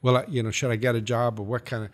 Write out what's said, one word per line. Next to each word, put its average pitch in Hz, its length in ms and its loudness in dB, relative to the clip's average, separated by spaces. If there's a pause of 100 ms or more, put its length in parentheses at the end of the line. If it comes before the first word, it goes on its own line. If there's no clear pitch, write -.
Well, - 160 6
I, - 100 -4
you 135 140 0
know, 110 80 -2
should 127 220 0
I 117 40 0
get 120 200 2
a 113 40 0
job, 117 400 0
or 101 60 -6
what 117 180 -4
kind 110 200 -6
of, 98 100 -10